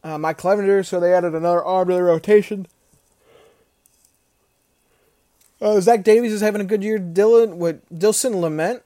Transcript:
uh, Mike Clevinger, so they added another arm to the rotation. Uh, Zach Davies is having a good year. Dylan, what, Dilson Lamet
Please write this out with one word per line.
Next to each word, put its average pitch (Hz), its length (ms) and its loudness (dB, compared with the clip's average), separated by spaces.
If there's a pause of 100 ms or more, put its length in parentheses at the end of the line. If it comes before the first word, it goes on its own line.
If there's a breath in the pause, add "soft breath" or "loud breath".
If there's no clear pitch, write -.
uh, 156 140 -12
Mike 156 200 -6
Clevinger, 196 480 0
so 180 140 -4
they 175 120 2
added 175 220 0
another 170 300 -2
arm 185 240 0
to 180 60 0
the 180 100 0
rotation. 196 640 2 (3000 soft breath)
Uh, 214 200 2
Zach 214 240 2
Davies 220 280 2
is 208 80 -6
having 214 200 -2
a 202 40 -4
good 196 200 -4
year. 214 160 -2
Dylan, 202 540 2
what, 170 380 -6
Dilson 208 420 -2
Lamet 170 500 -4